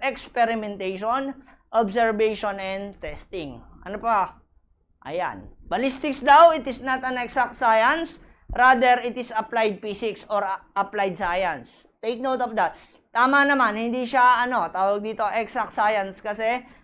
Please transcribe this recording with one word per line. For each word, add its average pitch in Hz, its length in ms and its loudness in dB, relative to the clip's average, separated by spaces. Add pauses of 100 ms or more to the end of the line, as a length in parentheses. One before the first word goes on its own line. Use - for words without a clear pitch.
experimentation, 226 1400 -4 (320)
observation, 220 880 0
and 196 400 -8
testing. 151 640 -12 (240)
Ano 196 80 -8
pa? 208 460 -2 (640)
Ayan. 139 420 -6 (220)
Ballistics 262 500 -4
daw, 294 320 8
it 311 140 -4
is 240 180 -8
not 262 220 -4
an 254 160 -4
exact 240 340 -2
science. 247 640 2 (320)
Rather, 247 480 6
it 233 160 -6
is 247 160 -10
applied 220 480 -2
physics 208 480 -8
or 202 160 -2
a-, 190 160 -4 (160)
applied 196 400 -2
science. 175 560 -4 (320)
Take 226 160 -4
note 262 240 -2
of 226 160 -4
that. 175 160 0 (400)
Tama 269 320 4
naman, 240 320 2
hindi 240 240 -4
siya, 247 400 4
ano, 240 240 0
tawag 196 320 0
dito, 214 320 -6
exact 214 400 -4
science 208 480 -2
kasi 220 400 -4 (240)